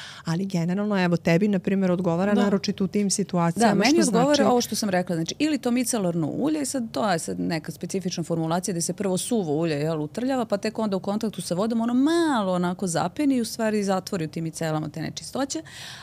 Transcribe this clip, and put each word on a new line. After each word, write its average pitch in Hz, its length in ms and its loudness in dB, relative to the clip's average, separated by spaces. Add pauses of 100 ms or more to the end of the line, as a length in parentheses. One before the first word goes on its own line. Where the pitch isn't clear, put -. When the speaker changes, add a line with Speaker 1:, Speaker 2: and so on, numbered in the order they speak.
(260)
Speaker 1:
Ali 170 200 -2
generalno, 196 520 0
evo, 175 200 4
tebi, 170 300 2
na 196 120 2
primjer, 190 320 2
odgovara 180 420 0
Speaker 2:
Da. 202 100 4
Speaker 1:
naročito 202 400 0
u 185 40 2
tim 202 220 0
situacijama, 180 580 2
Speaker 2:
Da, 202 80 4
meni 226 180 4
Speaker 1:
što 330 80 6
Speaker 2:
odgovara 269 340 4
Speaker 1:
znači 285 80 4
Speaker 2:
ovo 247 180 4
što 233 140 -4
sam 208 140 -2
rekla, 180 260 0
znači, 165 240 -2
ili 302 180 2
to 240 140 -2
micelarno 190 580 0
ulje, 294 280 0
i 285 80 -4
sad 240 260 -4
to 226 200 0
je 165 80 2
sad 185 200 -6
neka 175 320 -2
specifična 180 520 -4
formulacija 170 500 -2
gde 170 80 -4
se 175 120 -2
prvo 185 240 -2
suvo 180 360 0
ulje, 160 220 0
jel, 156 260 -2
utrljava, 240 440 -2
pa 208 120 0
tek 220 220 -4
onda 214 160 -2
u 185 60 -4
kontaktu 202 400 -4
sa 175 140 -4
vodom 226 260 0
ono 240 120 0
malo 269 600 2
onako 180 340 0
zapeni 214 480 0
i 240 60 2
u 220 40 -2
stvari 214 380 0
zatvori 185 420 -2
u 147 40 -6
tim 165 140 -6
micelama 156 460 -2
te 156 120 -10
nečistoće. 277 600 -6 (420)